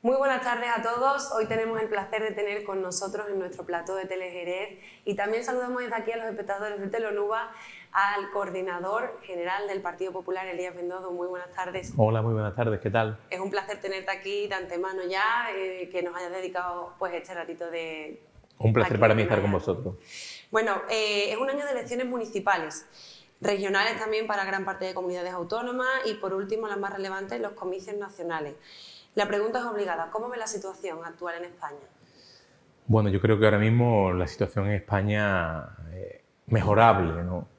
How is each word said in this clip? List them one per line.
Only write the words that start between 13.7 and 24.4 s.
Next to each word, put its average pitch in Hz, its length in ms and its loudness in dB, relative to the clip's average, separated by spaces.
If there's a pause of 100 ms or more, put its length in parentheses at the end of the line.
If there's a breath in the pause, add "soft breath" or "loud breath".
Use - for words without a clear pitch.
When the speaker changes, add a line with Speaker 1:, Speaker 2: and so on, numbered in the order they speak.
Speaker 1:
tenerte 190 280 -6
aquí 196 380 -4
de 196 60 -4
antemano 185 520 -4
ya, 220 480 0
eh, 185 380 -6
que 180 100 -2
nos 175 140 -4
hayas 175 140 -6
dedicado, 180 680 -6
pues, 180 140 -2
este 175 220 -8
ratito 170 360 -8
de 160 520 -8 (380)
Speaker 2:
Un 110 120 4
placer 123 220 4
Speaker 1:
aquí 104 80 4
Speaker 2:
para 110 120 10
mí 110 60 6
Speaker 1:
en 104 60 4
Speaker 2:
estar 104 160 4
con 101 80 2
Speaker 1:
Málaga. 95 160 2
Speaker 2:
vosotros. 92 300 -2 (540 loud breath)
Speaker 1:
Bueno, 220 240 2 (160)
eh, 208 420 0
es 214 40 -2
un 269 140 0
año 285 160 -2
de 285 60 -2
elecciones 247 340 -2
municipales, 202 800 -2 (560 loud breath)
regionales 202 560 2
también 220 280 0
para 202 200 0